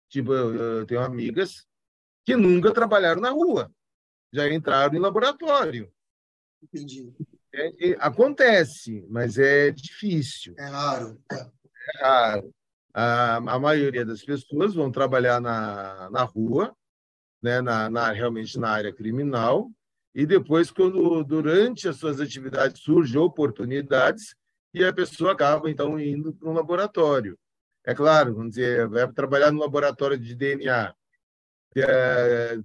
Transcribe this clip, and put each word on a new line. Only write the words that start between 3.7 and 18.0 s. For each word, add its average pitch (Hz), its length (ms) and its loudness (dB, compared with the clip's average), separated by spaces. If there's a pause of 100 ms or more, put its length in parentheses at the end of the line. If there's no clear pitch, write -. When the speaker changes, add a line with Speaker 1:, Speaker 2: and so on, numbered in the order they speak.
Speaker 1:
já 147 200 0
entraram 143 420 2
em 170 60 0
laboratório. 214 880 0 (720)
Speaker 2:
Entendi. 135 500 -14 (400)
Speaker 1:
É, 170 380 -2
é, - 100 -2
acontece, 165 1080 2
mas 117 300 -4
é 139 320 4
difícil. 151 880 -6
Speaker 2:
É 143 60 -14
raro. 139 560 -6 (100)
É. - 60 -8
Speaker 1:
É - 640 -14
raro. 113 520 2 (380)
A, 117 440 0
a 117 220 -4
maioria 139 460 0
das 110 180 -8
pessoas 147 520 -4
vão 143 160 -2
trabalhar 123 500 2
na, 101 720 -6
na 127 120 -2
rua, 123 520 -2 (680)
né, 120 180 0
na, 110 300 -2
na, 113 220 -2